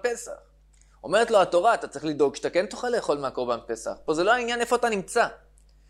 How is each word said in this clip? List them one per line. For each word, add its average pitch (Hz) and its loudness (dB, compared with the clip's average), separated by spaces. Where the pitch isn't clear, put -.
פסח. 240 -6
אומרת 226 2
לו 208 8
התורה, 175 4
"אתה - -4
צריך 143 -10
לדאוג 147 2
שאתה - -4
כן 170 0
תוכל - -6
לאכול 185 0
מהקורבן 123 -4
פסח." 113 -8
פה 160 0
זה 156 0
לא 208 4
העניין 240 -2
איפה - 0
אתה 247 2
נמצא. 208 0